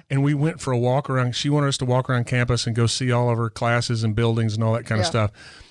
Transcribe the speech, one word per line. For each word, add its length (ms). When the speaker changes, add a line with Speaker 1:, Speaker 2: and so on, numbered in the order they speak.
Speaker 1:
And 140
we 100
went 280
for 100
a 60
walk 320
around. 260
She 140
wanted 180
us 120
to 60
walk 240
around 160
campus 400
and 100
go 120
see 240
all 180
of 80
her 120
classes 540
and 120
buildings 400
and 80
all 100
that 120
kind 160
of 40
Speaker 2:
Yeah. 40
Speaker 1:
stuff. 220